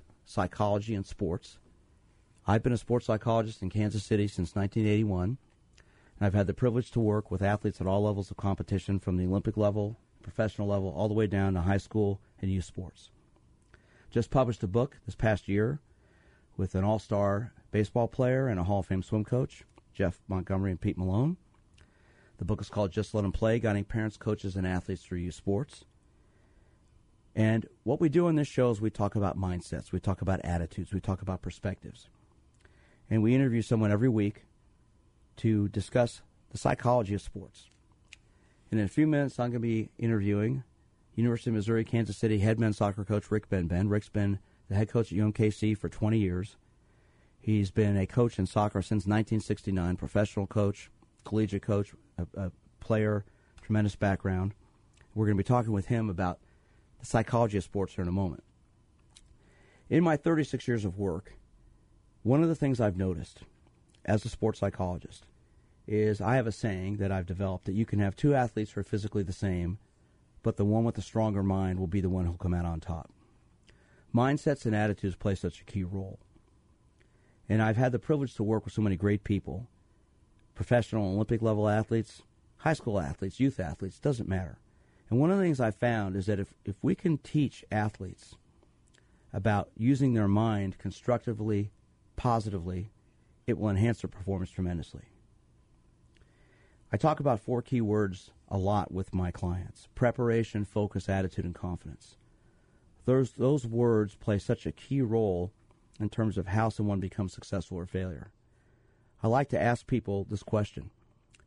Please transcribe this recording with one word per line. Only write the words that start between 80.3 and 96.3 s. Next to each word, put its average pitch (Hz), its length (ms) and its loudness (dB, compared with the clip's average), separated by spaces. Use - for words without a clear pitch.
professional 107 600 0
Olympic 107 260 0
level 107 260 2
athletes, 110 540 0
high 160 160 0
school 101 260 -2
athletes, 85 400 -6
youth 135 180 2
athletes, 92 400 -8
doesn't 127 300 -2
matter. 92 300 -4
And 113 100 2
one 156 120 4
of 196 80 2
the 190 40 2
things 156 180 2
I've 110 160 0
found 110 380 0
is 95 120 -2
that 104 140 0
if, 95 120 -8
if 98 160 -6
we 160 120 2
can 165 220 0
teach - 560 -2
athletes 104 640 -4
about 104 460 0
using 131 340 4
their 107 160 4
mind 101 480 2
constructively, 107 920 -2
positively, 101 720 -2
it 117 120 0
will 107 100 0
enhance 104 320 2
their 90 80 -6
performance 95 420 -6
tremendously. 87 520 -6